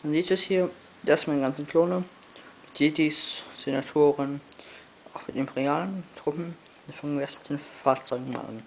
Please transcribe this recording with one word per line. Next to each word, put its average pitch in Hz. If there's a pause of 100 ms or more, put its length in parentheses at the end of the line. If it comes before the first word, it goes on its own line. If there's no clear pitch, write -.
Man 151
sieht 175
es 190
hier, 185 (360)
das 151
sind -
meine 143
ganzen 139
Klone, 175 (640)
mit -
Jedis, 151 (200)
Senatoren, 143 (720)
auch -
mit -
imperialen 151 (180)
Truppen. 165 (300)
Wir 143
fangen 147
erst 139
mit -
den 143 (220)
Fahrzeugen 131
mal 120
an. 110